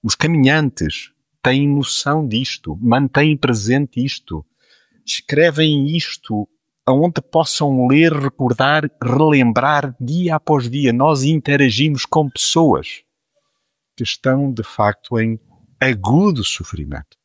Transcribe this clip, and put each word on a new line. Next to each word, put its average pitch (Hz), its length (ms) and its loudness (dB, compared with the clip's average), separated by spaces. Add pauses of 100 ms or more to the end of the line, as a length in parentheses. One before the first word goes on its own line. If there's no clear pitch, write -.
Os - 140 -4
caminhantes 143 960 0 (320)
têm 135 240 2
noção 143 600 -2
disto, 110 540 -6
mantêm 139 560 2
presente 123 680 -2
isto, 82 400 -8 (600)
escrevem 151 920 0
isto 107 540 -6 (340)
aonde 151 380 0
possam 143 680 0
ler, 156 240 4
recordar, 139 760 0 (120)
relembrar 135 1000 2
dia 160 360 -2
após 139 340 -2
dia. 131 220 0
Nós 135 320 2
interagimos 143 840 0
com 156 220 0
pessoas - 760 0 (920)
que 127 80 -6
estão, 135 480 -2
de 113 120 -6
facto, 107 560 -2
em 113 200 -2 (400)
agudo 131 640 2
sofrimento. - 800 -10